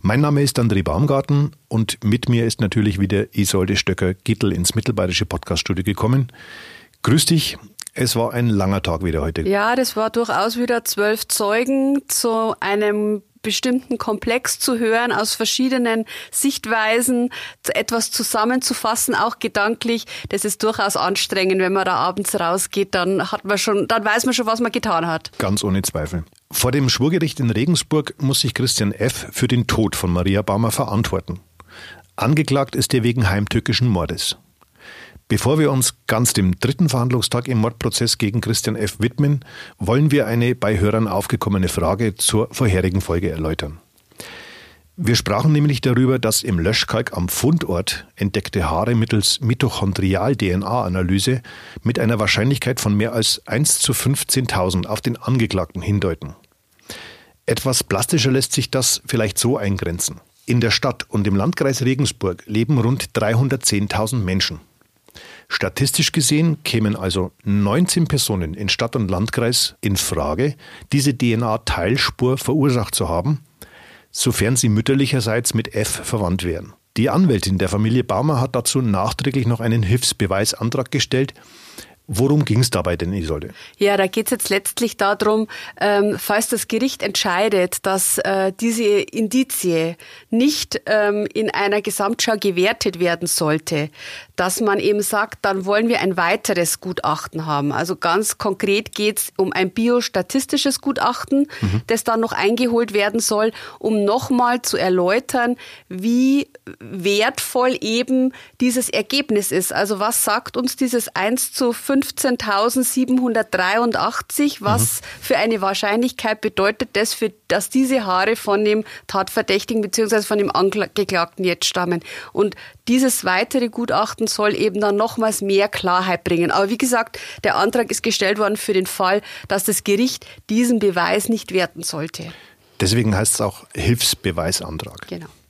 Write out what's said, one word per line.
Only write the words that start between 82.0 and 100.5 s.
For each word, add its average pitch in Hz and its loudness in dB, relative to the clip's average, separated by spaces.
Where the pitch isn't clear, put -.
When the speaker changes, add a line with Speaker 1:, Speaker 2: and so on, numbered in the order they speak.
Speaker 1:
Worum 139 2
ging's 120 2
dabei 87 0
denn, 87 -2
Isolde? 78 -4
Speaker 2:
Ja, 202 4
da 196 4
geht's 208 -2
jetzt - -2
letztlich 202 -2
darum, 214 0
ähm, 208 2
falls 214 0
das - -4
Gericht 233 -2
entscheidet, 190 0
dass, 190 0
äh, 190 0
diese 226 0
Indizie 202 0
nicht, 269 0
ähm, 208 2
in 220 0
einer 202 0
Gesamtschau 208 -2
gewertet 190 0
werden 170 0
sollte, 151 -2
dass 185 -2
man 208 2
eben 208 2
sagt, 208 -2
dann 196 -2
wollen 208 2
wir 233 2
ein 185 0
weiteres 175 0
Gutachten 160 -4
haben. 143 0
Also 170 -2
ganz 185 0
konkret 202 -2
geht's 208 -2
um 190 0
ein 185 0
biostatistisches 240 0